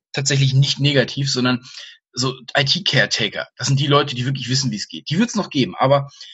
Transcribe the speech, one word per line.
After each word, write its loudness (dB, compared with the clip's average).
tatsächlich 2
nicht 2
negativ, 2
sondern 0
so -4
I-T-Caretaker. 0
Das -6
sind 2
die 0
Leute, 2
die -4
wirklich -4
wissen, 0
wie -6
es -8
geht. -14
Die -2
wird's 0
noch -4
geben, 0
aber 2